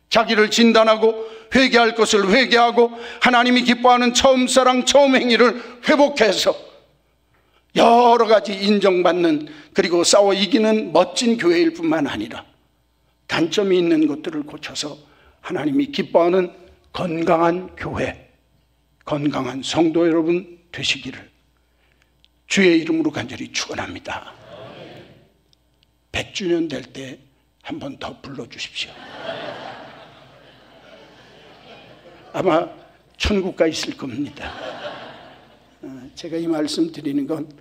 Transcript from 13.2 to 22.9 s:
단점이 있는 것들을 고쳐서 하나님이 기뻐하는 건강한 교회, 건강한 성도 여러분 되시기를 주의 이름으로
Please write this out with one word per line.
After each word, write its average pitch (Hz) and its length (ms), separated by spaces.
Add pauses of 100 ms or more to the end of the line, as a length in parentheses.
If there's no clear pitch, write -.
단점이 190 500
있는 165 300
것들을 151 360
고쳐서 143 680 (320)
하나님이 139 460
기뻐하는 180 640 (400)
건강한 170 840
교회, - 540 (760)
건강한 135 580
성도 165 440
여러분 170 520 (120)
되시기를 - 580 (1160)
주의 175 340
이름으로 160 300